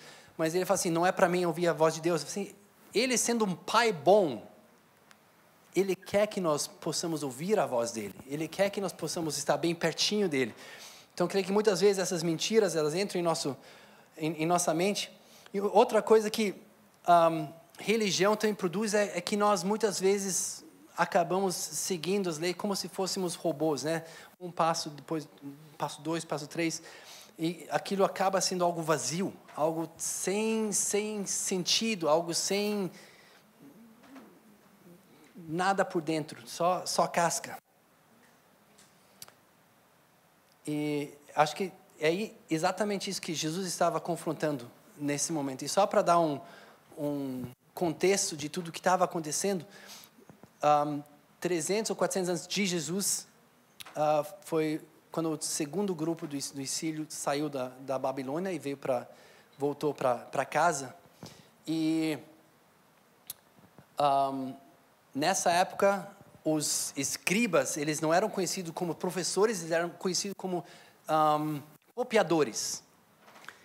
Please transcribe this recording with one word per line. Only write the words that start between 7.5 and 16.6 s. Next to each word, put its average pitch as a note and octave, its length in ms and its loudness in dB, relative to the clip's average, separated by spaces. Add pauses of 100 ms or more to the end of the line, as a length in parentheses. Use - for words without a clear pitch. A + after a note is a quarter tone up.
a D#3 60 2
voz A#2+ 280 0
dele, G#2 220 -8 (120)
ele D3 200 -4
quer F#3+ 240 0
que G3+ 100 -4
nós F3+ 120 -2
possamos D#3+ 460 -4
estar D3+ 180 0
bem E3 180 0
pertinho F#3 540 0
dele. C3 260 0 (600)
Então, F3+ 120 0
creio F#3+ 200 -2
que F#3 60 -2
muitas G#3 280 4
vezes G3 180 6
essas F3 240 -2
mentiras, E3+ 540 2
elas D3+ 180 2
entram F#3+ 260 -2
em E3+ 40 0
nosso, D#3 320 0 (640)
em, D#3 240 -2
em D#3 40 0
nossa F3 280 2
mente. F#3+ 360 0 (420)
E G3 80 -2
outra G3+ 420 4
coisa G#3+ 260 6
que, G3+ 260 -2 (520)